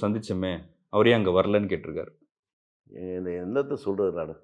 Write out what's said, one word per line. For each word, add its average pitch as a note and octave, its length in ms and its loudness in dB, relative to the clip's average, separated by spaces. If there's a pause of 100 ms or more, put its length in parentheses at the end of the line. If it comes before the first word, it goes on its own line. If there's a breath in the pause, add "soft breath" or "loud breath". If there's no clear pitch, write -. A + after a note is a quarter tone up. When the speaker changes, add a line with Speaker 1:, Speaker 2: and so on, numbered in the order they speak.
Speaker 1:
சந்திச்சோமே, F#2+ 580 -2 (320)
அவரே A2 220 6
அங்க G#2 180 4
வரலன்னு G2+ 400 2
கேட்டிருக்காரு. D#2+ 420 -6 (840)
Speaker 2:
இந்த F#2 360 -8
என்னத்த A#2 440 -4
சொல்றது G2 380 -2
நானு? D#2+ 320 -6